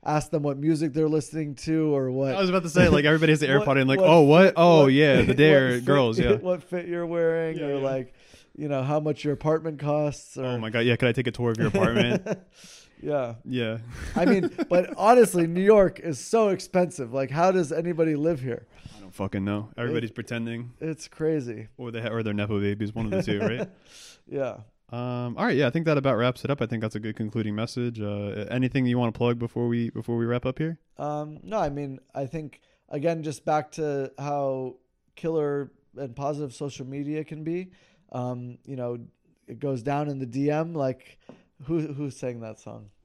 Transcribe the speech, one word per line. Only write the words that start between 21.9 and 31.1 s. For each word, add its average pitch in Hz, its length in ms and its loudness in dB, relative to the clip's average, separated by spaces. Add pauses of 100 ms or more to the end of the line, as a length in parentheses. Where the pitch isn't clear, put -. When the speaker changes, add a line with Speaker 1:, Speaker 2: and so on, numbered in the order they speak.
Speaker 2:
they 113 100 -8
ha-, 117 80 -4
or 113 140 -4
they're 107 100 -2
Nepo 104 260 -2
babies, 101 340 -2
one 110 120 -4
of 107 60 -4
the 190 120 -2
two, 110 160 -2
right? 180 340 -4
Speaker 1:
<laughs> - 540 -20
Yeah. 131 300 -6 (340)
Speaker 2:
Um, 123 460 -6
all 202 80 -4
right, 247 100 0
yeah, 139 120 2
I - 20 2
think 160 160 -2
that 156 120 2
about 135 200 2
wraps 123 260 0
it - 80 -2
up. 143 100 -2
I 113 40 0
think 110 160 -6
that's 110 140 -4
a 107 40 -6
good 110 160 -6
concluding 107 400 -4
message. 117 460 -6
Uh, 101 500 -6
anything 127 340 0
you 123 140 2
wanna 117 140 0
plug 120 260 0
before 120 300 -4
we, 117 220 -2
before 117 260 -6
we 117 80 -2
wrap 120 200 -4
up 131 140 -4
here? 160 180 -4 (200)
Speaker 1:
Um, 151 440 -10